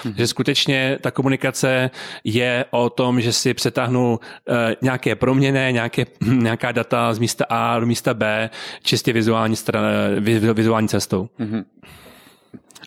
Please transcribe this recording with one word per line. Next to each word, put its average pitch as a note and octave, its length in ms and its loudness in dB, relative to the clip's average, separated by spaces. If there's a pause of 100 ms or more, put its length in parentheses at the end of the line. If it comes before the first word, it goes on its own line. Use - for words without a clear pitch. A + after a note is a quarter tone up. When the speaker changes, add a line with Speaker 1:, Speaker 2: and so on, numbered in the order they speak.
Speaker 1:
Mhm. A2+ 120 -6
Speaker 2:
Že A2+ 100 2
skutečně C3+ 760 0
ta B2+ 100 -2
komunikace C3 760 0 (340)
je B2 480 0
o A#2+ 180 2
tom, B2 320 0
že A#2 120 0
si B2+ 200 0
přetáhnu, B2 680 0 (300)
eh, A#2 320 0
nějaké B2 340 0
proměnné, C3+ 560 2
nějaké, A#2+ 340 -2 (140)
<laughs> - 20 -20
nějaká A#2 500 2
data A#2 420 0
z G#2+ 60 -4
místa - 300 -2
A A#2 120 0 (180)
do A#2 60 0
místa A#2+ 280 0
B, A2 360 0 (340)
čistě - 300 0
vizuální A2+ 420 2
stran-, G#2 640 0
vi-, A2 340 2
vizuální A2 340 2
cestou. G#2 420 -2 (100)
Speaker 1:
Mhm. G#2+ 240 -6 (1200)